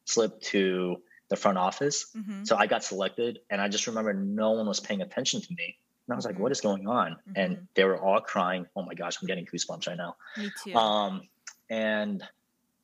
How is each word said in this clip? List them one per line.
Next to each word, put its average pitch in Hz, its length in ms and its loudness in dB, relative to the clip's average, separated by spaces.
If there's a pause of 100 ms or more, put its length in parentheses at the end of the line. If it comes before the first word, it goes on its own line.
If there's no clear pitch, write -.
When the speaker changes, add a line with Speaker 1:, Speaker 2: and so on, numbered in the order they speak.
Speaker 1:
slip - 360 2
to 92 600 2 (280)
the 98 80 0
front 95 200 4
office. 117 580 0
Speaker 2:
Mm-hmm. 202 280 -10
Speaker 1:
So 110 140 4
I 107 100 6
got 113 160 2
selected, 101 560 -2 (100)
and 101 120 0
I 101 80 2
just 104 180 -2
remember 110 260 0
no 104 380 2
one 110 160 2
was 95 120 0
paying 98 220 -2
attention 131 400 -2
to - 120 -10
me. 87 240 -8 (300)
And 123 60 -2
I - 20 -4
was 101 100 -4
like, 101 120 -4
Speaker 2:
Mm-hmm. - 20 -4
Speaker 1:
"What 120 120 2
is 135 100 -4
going 98 260 0
on?" 101 300 0 (180)
And 90 240 0
Speaker 2:
Mm-hmm. - 40 -18 (120)
Speaker 1:
they 95 100 6
were 95 160 4
all 98 200 4
crying. 92 440 0 (100)
Oh 95 80 -4
my 85 120 -12
gosh, 87 260 -6
I'm 92 60 -6
getting 92 180 -4
goosebumps 85 420 -6
right 87 100 -6
now. - 180 -8 (200)
Speaker 2:
Me 104 140 -6
too. - 300 -2
Speaker 1:
Um, 104 500 2 (400)
and 107 540 0 (600)